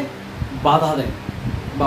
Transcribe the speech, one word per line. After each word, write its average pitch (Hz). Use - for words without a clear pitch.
বাধা 156
দেয় 90
বা 139